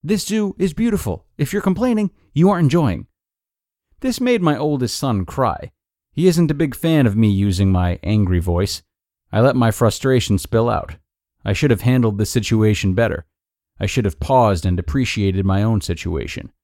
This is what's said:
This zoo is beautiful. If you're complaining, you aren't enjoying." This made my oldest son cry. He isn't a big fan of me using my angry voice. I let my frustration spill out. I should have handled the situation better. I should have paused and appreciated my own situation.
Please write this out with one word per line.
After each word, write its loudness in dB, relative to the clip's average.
This -2
zoo -2
is -2
beautiful. -4
If -2
you're 0
complaining, 0
you 4
aren't 2
enjoying." 0
This -4
made 2
my 2
oldest -2
son -2
cry. -4
He 2
isn't 2
a 0
big -2
fan 2
of 0
me 4
using 2
my 0
angry 2
voice. -2
I 0
let 2
my 2
frustration 0
spill 0
out. -6
I -2
should 2
have 0
handled 2
the 0
situation 0
better. -2
I -2
should -2
have -4
paused 2
and 0
appreciated -2
my 0
own 0
situation. -8